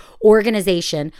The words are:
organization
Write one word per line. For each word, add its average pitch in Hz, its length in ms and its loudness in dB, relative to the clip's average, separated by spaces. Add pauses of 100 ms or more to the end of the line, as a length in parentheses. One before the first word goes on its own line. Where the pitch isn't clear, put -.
(220)
organization 196 960 0